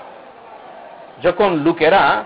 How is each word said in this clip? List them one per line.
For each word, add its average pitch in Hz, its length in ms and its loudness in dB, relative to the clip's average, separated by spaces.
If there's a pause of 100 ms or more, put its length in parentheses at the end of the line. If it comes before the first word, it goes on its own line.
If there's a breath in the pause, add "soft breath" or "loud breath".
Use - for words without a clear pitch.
(1200)
যখন 180 300 0
লোকেরা 165 720 0